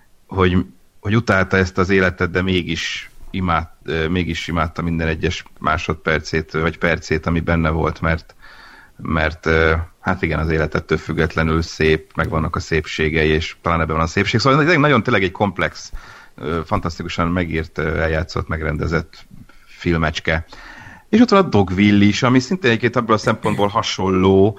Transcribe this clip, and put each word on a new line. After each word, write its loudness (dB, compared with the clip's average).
hogy, 2
hogy -2
utálta 2
ezt 0
az 0
életet, 2
de 0
mégis -4
imád-, -2
ö, -2
mégis -2
imádta -2
minden -2
egyes -4
másodpercét, -4
vagy -2
percét, -2
ami 0
benne 0
volt, -2
mert, -4
mert, -2
ö, 4
hát -2
igen, -2
az -2
élet -2
ettől -2
függetlenül 0
szép, 0
meg -2
vannak -2
a -2
szépségei, -2
és -2
talán 0
ebben -2
van 0
a -2
szépség. 0
Szóval 2
ez 2
egy 2
nagyon 4
tényleg 0
egy -2
komplex, -4
ö, -4
fantasztikusan -4
megírt, -2
ö, -2
eljátszott, -2
megrendezett -4
filmecske. -2
És 4
ott 6
van 6
a -2
Dogville 4
is, 2
ami 4
szintén 0
egyébként 0
abból 2
a 2
szempontból 0
hasonló. 4